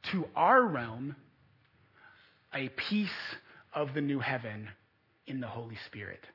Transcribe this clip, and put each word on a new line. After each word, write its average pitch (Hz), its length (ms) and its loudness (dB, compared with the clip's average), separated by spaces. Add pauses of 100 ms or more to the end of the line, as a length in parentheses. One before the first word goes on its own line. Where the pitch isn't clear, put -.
(120)
to 175 140 2 (100)
our 233 280 8
realm 131 520 -2 (1400)
a 135 160 -4
piece 208 400 0 (640)
of 147 220 -2
the 151 60 2
new 143 180 2
heaven 117 500 -4 (560)
in 131 140 -4
the 120 80 -4
Holy 117 300 -8 (100)
Spirit. 95 360 -12 (120)